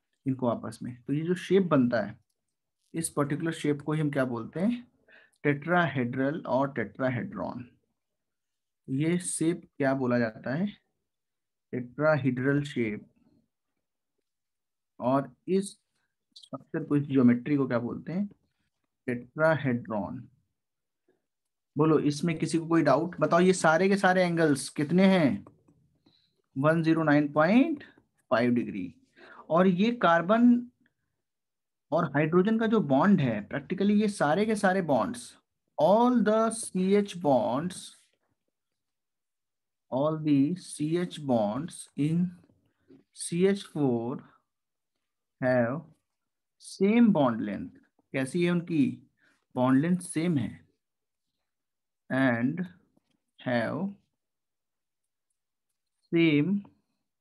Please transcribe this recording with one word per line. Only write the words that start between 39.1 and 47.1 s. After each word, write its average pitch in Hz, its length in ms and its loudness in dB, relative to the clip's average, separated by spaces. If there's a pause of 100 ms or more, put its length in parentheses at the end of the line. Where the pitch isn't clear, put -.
all 151 260 -2 (100)
the 143 120 4 (220)
C - 280 -6 (120)
H 175 180 -8
bonds 127 600 -2 (200)
in 160 240 0 (920)
C 175 340 -4
H 196 120 -4 (140)
four 123 400 0 (1200)
have 123 380 0 (880)
same 226 440 4
bond 127 400 2